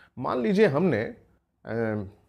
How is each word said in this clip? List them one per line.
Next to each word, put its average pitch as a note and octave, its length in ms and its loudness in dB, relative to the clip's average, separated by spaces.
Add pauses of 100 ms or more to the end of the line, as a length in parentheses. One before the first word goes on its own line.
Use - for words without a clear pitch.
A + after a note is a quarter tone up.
(180)
मान C3 200 -4
लीजिए A3 280 4
हमने, C#3 480 0 (500)
अ, A2 400 -4 (240)